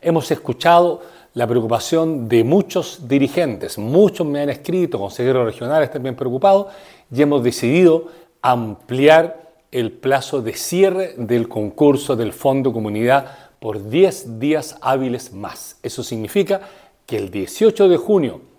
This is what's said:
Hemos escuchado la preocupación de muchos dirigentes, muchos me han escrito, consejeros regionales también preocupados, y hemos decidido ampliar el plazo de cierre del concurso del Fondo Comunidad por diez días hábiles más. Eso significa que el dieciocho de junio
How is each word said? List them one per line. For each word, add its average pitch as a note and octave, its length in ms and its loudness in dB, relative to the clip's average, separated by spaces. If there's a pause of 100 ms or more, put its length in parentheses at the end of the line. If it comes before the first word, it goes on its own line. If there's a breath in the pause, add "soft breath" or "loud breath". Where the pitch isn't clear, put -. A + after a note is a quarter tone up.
Hemos E3 300 0
escuchado E3+ 720 2 (320 loud breath)
la A#2+ 100 -2
preocupación A#2+ 800 -2
de A2+ 160 4
muchos D#3+ 640 -2
dirigentes, C#3 680 -2
muchos D#3 480 2
me C#3+ 160 -4
han C#3+ 80 -2
escrito, E3+ 480 -4
consejeros A#2+ 480 -2
regionales C#3 460 -2
también C3 240 -8
preocupados, C#3 500 2 (500 loud breath)
y C3 60 2
hemos C#3+ 220 2
decidido D#3+ 640 4 (340 loud breath)
ampliar B2+ 1080 2 (200)
el A#2 200 -4
plazo C3+ 500 -2
de A2+ 120 -6
cierre F#3 640 0
del A#2 320 -2
concurso C3 680 0
del A2+ 180 -4
Fondo C3+ 400 0
Comunidad A2+ 840 -2
por G#2+ 280 -8
diez C#3 520 0
días D3 420 -4
hábiles B2+ 500 -4
más. - 520 -16
Eso B2+ 180 -10
significa E3+ 580 -2 (460 loud breath)
que - 120 -6
el G2+ 120 -6
dieciocho G3+ 580 2
de F3+ 100 6
junio E3 440 0 (180)